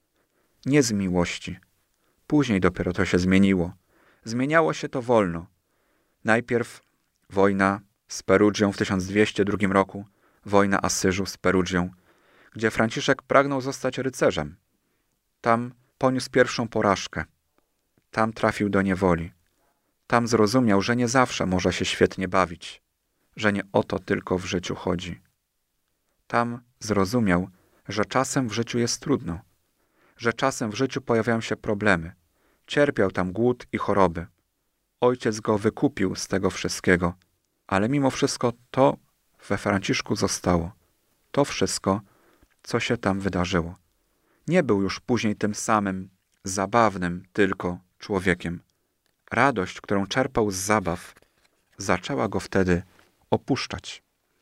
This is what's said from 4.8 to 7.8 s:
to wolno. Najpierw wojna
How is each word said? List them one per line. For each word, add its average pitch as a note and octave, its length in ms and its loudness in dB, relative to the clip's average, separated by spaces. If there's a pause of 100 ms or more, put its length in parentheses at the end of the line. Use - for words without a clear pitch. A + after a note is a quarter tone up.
to C3+ 140 -6
wolno. F#2+ 440 0 (760)
Najpierw A#2 580 -2 (480)
wojna G2 500 2 (280)